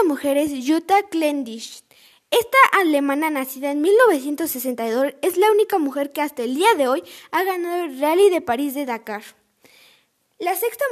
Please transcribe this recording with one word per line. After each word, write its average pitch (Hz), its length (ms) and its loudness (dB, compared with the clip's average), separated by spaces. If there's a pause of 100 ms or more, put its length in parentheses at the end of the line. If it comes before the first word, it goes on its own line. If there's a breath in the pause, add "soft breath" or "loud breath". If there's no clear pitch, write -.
mujer 277 300 0
es 294 160 0 (120)
Jutta 330 440 2
Klendich. 277 760 -4 (480 soft breath)
Esta 466 280 2 (200)
alemana 302 520 0
nacida 269 420 -6
en 294 80 -4
mil 359 140 2 (120)
novecientos 294 460 0
sesenta 240 340 -6
y 226 40 -4
dos 254 160 0 (160)
es 349 140 -2
la 415 140 6
única 415 280 2
mujer 285 340 -4
que - 80 -6
hasta 294 240 -6
el 247 100 -4
día 403 200 2
de 285 120 2
hoy 269 160 0 (300 loud breath)
ha 330 100 -2
ganado 349 400 -4
el 269 160 -10
Rally 339 320 4
de 349 120 2
París 269 320 -4
de 285 120 -6
Dakar. 220 380 -8 (1120 soft breath)
La 359 160 -4
sexta 466 380 -4